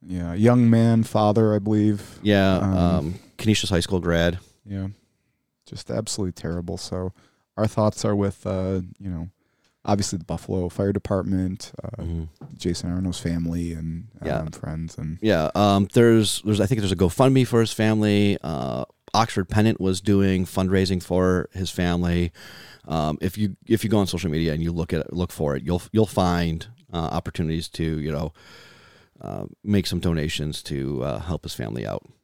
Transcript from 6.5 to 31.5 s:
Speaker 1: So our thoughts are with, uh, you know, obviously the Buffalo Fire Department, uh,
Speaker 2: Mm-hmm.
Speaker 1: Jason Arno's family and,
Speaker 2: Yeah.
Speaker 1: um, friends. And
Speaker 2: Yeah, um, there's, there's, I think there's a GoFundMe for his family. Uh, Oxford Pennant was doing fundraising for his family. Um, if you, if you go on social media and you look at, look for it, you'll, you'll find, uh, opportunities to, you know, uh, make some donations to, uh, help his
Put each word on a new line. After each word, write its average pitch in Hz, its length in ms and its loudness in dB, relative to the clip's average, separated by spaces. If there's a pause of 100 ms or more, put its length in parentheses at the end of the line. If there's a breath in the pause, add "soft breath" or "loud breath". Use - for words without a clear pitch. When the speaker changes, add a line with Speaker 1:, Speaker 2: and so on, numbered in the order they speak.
Speaker 1:
So 92 360 -6 (420 soft breath)
our 110 120 2
thoughts 107 360 0
are 104 120 2
with, 101 320 -2
uh, 95 340 -2 (180)
you 98 120 -10
know, 87 180 -8 (560)
obviously 101 320 0
the 80 80 -8
Buffalo 90 440 -4
Fire 101 240 0
Department, 95 760 -2 (120)
uh, - 180 -10
Speaker 2:
Mm-hmm. 85 220 -6 (340)
Speaker 1:
Jason 87 340 -4
Arno's 90 280 -4
family 85 540 -4
and, 82 340 -8 (160)
Speaker 2:
Yeah. 73 160 -4
Speaker 1:
um, - 120 -6
friends. 80 460 -10
And 76 240 -8
Speaker 2:
Yeah, 85 340 2
um, 101 380 4
there's, 113 520 6
there's, 104 160 2
I 104 60 4
think 110 140 0
there's 98 100 0
a 95 40 2
GoFundMe 127 520 4
for 117 140 2
his 110 100 0
family. 104 720 2
Uh, 65 420 -6 (280)
Oxford 104 360 0
Pennant 107 320 2
was 92 200 0
doing 98 440 2
fundraising 95 560 0
for 92 520 0
his 92 180 -6
family. 87 600 0 (560 loud breath)
Um, 78 340 -2
if 90 160 -6
you, 104 180 -2 (120)
if 110 160 2
you 110 60 -2
go 107 100 2
on 98 80 2
social 85 240 -4
media 80 220 0
and 80 100 -2
you 85 80 -2
look 85 220 -4
at, 80 200 -4
look 87 180 -2
for 73 240 -2
it, 65 80 -6
you'll, 87 180 -2 (100)
you'll 110 160 4
find, 87 600 0 (260)
uh, - 40 -6
opportunities 80 720 -4
to, - 140 -6 (160)
you 76 120 -6
know, 76 220 -6 (880 loud breath)
uh, 50 240 -10 (180)
make 104 240 2
some 87 120 -2
donations 76 640 -2
to, 67 400 -6
uh, 64 160 -4
help 76 240 -6
his - 120 -10